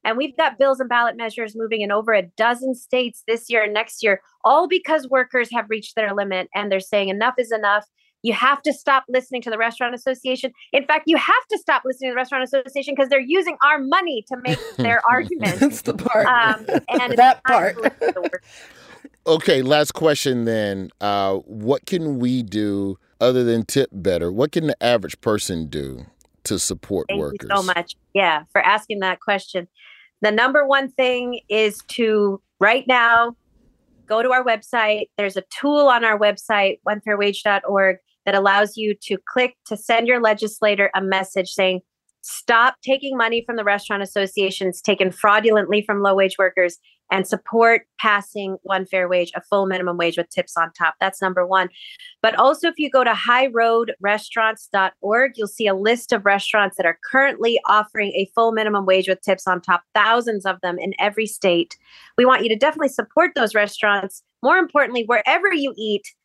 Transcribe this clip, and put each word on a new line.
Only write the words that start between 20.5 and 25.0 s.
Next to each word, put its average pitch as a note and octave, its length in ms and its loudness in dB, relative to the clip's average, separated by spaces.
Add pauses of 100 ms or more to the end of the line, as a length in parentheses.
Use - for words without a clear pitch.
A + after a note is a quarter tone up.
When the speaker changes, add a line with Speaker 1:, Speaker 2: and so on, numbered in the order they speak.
Speaker 2:
Uh, G2 440 0
what A2 420 -2
can D#3 320 -4
we B2 240 0
do G2+ 540 -4 (220)
other B2+ 240 4
than A#2 220 0
tip C3+ 260 -2
better? F2 400 -2
What B2 200 -2
can D#3 160 -2
the - 160 -4
average A#2 380 0